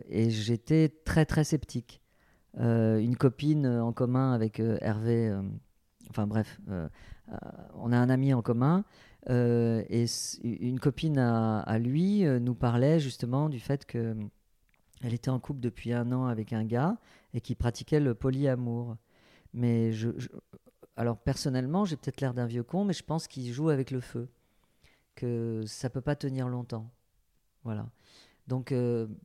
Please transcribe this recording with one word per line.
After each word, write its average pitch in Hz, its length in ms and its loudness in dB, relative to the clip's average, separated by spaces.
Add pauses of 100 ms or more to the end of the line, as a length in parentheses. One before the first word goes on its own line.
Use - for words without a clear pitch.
et 113 220 2
j'étais 117 600 2
très, - 360 2
très - 180 2
sceptique. - 580 -4 (580)
Euh, 113 400 4
une 120 160 2
copine 143 520 4
en 117 260 0
commun 127 400 2
avec, 110 260 0
euh, 110 220 2
Hervé, 113 480 0
euh, 98 120 -2 (680)
enfin 110 180 -4
bref, 107 320 -2 (100)
euh, 87 180 -4 (440)
euh, - 40 -12 (400)
on 117 160 -4
a 123 60 4
un 123 120 4
ami 135 240 4
en 120 80 2
commun, 135 440 2 (440)
euh, 117 600 2
et 117 140 2
s-, - 400 -6
une 120 360 -4
copine 143 380 0
à, 113 420 2
à 110 200 -2
lui, 175 460 2
euh, 127 140 4
nous 120 160 0
parlait 127 440 4
justement 135 500 -2
du 131 100 -6
fait 139 260 -4
que, - 120 -8
euh, 113 160 -2 (880)
elle 120 120 -4
était 120 160 -2
en 127 100 0
couple 139 200 -8
depuis 117 340 -4
un 120 180 -2
an 127 140 0
avec 110 280 -4
un 110 120 -2
gars 135 320 0 (360)
et 123 80 -4
qui - 140 -6
pratiquait 123 460 0
le 127 140 2
polyamour. 123 840 -2 (560)
Mais 117 400 2
je, 110 240 -2
je, 120 100 -8 (720)
alors 117 200 -2
personnellement, 139 680 0
j'ai 165 100 -4
peut-être - 260 -8
l'air 131 120 -2
d'un 123 140 -2
vieux 117 160 -4
con, 185 200 -4
mais 196 100 0
je - 100 -10
pense 156 240 -4
qu'il 123 260 -8
joue 151 160 0
avec 135 220 0
le 127 100 -4
feu, 123 260 -10 (880)
que 117 500 -4
ça 117 240 -6
peut 131 120 -6
pas 147 140 0
tenir 131 340 -4
longtemps. 120 420 -8 (720)
Voilà. 110 260 -6 (580)
Donc, 127 240 -4
euh, 120 360 0 (180)